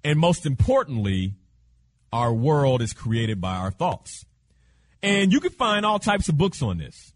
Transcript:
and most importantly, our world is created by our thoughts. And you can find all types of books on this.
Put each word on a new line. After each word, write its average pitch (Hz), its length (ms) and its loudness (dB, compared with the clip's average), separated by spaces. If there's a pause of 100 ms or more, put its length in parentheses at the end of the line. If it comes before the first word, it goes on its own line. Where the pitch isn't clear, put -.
and 151 140 2
most 170 280 2
importantly, 113 880 0 (760)
our 117 220 0
world 131 480 2
is 113 120 -4
created 110 480 -2
by 92 140 -4
our 92 160 -4
thoughts. - 540 -6 (800)
And 202 280 2
you 269 100 4
can 359 100 -2
find 208 340 -2
all 214 140 0
types 202 300 0
of 151 80 0
books 185 240 0
on 98 160 -4
this. - 380 -14